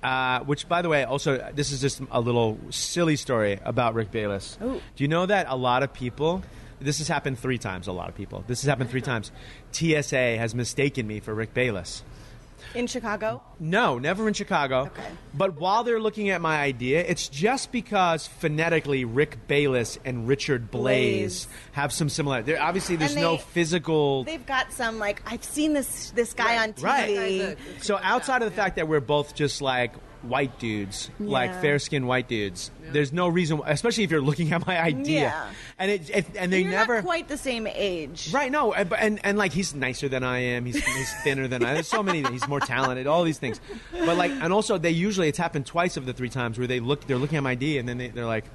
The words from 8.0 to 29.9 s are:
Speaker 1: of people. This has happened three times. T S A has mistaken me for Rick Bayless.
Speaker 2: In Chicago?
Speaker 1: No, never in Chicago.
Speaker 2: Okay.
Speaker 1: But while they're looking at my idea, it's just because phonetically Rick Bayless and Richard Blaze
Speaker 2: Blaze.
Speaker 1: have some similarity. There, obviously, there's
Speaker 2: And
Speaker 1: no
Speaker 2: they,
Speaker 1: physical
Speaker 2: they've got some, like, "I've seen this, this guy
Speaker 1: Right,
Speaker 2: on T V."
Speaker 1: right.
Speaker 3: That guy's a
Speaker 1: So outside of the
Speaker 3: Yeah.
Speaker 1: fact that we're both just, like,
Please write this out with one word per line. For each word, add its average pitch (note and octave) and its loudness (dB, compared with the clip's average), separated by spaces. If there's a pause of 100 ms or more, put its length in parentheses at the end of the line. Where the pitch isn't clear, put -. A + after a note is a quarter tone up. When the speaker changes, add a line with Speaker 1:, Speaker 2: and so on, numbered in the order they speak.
Speaker 1:
of - -14
people. G2 -8
This A#2+ -4
has C3+ 2
happened B2+ 0
three B2+ -2
times. A#2+ -4 (400)
T D#3+ 2
S D3 -2
A B2 2
has A2+ -2
mistaken B2 0
me G#2+ -6
for A2 -8
Rick A2 -4
Bayless. A2+ -2 (720)
Speaker 2:
In A#3+ 0
Chicago? A3 -4 (180)
Speaker 1:
No, E3+ 4
never F#3 0
in G#3 2
Chicago. C#3 2
Speaker 2:
Okay. - -12 (300)
Speaker 1:
But F#3 0
while G3 4
they're A3+ 2
looking G#3 0
at F3+ 2
my D#3 2
idea, C3+ 2
it's E3+ -2
just G#3 0
because F#3 2
phonetically D3+ 2
Rick C3+ 0
Bayless C3+ 4
and A#2+ -4
Richard B2+ 2
Blaze A#2+ 2
Speaker 2:
Blaze. - -16 (240)
Speaker 1:
have C#3+ -2
some D3+ 0
similarity. C#3 -2
There, D#3 2
obviously, F3 0
there's D#3+ 2
Speaker 2:
And - 0
Speaker 1:
no E3 4
Speaker 2:
they, - -6
Speaker 1:
physical D#3 2
Speaker 2:
they've D#4 -8
got C4 -2
some, A3+ -4
like, G#3 -2
"I've A3+ -6
seen D4+ 2
this, - -2
this A#3+ 0
guy A#3 2
Speaker 1:
Right, A3 2
Speaker 2:
on G#3+ -8
T C3 -12
V." D#3 -4
Speaker 1:
right. C4 2
Speaker 3:
That F#3+ -2
guy's - -14
a - -12
Speaker 1:
So G3 0
outside B3 2
of A3 0
the F3 -8
Speaker 3:
Yeah. G#3 2
Speaker 1:
fact F3+ -2
that E3 0
we're D#3 4
both D3 2
just, C#3+ 0
like, B2+ 0 (300)